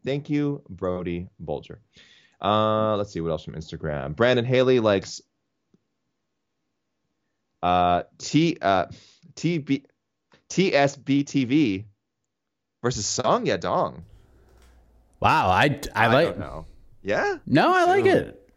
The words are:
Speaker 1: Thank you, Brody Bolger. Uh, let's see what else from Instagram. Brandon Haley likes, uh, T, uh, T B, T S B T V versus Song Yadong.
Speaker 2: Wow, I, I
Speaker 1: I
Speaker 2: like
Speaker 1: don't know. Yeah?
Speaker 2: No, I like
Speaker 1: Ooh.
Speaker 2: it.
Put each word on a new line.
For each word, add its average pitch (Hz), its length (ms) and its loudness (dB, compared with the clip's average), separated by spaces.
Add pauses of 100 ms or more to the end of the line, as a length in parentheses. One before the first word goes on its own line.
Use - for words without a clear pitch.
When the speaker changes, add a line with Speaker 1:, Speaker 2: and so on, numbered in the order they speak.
Speaker 1:
Thank 139 240 -6
you, 147 400 -2
Brody 90 580 -6 (160)
Bolger. 76 340 -10 (640)
Uh, 107 580 2
let's 101 140 -6
see 85 100 -6
what 82 100 -2
else 78 120 -4
from - 120 -14
Instagram. 78 600 -8
Brandon 120 300 2
Haley 127 340 4
likes, 101 400 0 (2500)
uh, 87 400 2 (160)
T, - 420 0
uh, 95 240 2 (480)
T 170 240 -2
B, 139 280 -4 (600)
T 185 280 0
S 143 200 4
B 139 280 -2
T 139 220 -2
V 113 400 0 (960)
versus 120 240 -4
Song 180 400 -2
Yadong. 92 540 -4 (1160)
Speaker 2:
Wow, 120 300 2
I, 117 300 2 (160)
I 110 100 4
Speaker 1:
I 117 80 4
Speaker 2:
like 131 140 4
Speaker 1:
don't 90 120 -6
know. 76 260 -12 (360)
Yeah? 359 360 -2 (100)
Speaker 2:
No, 208 260 4
I 359 120 4
like 370 200 2
Speaker 1:
Ooh. 381 40 6
Speaker 2:
it. - 480 -2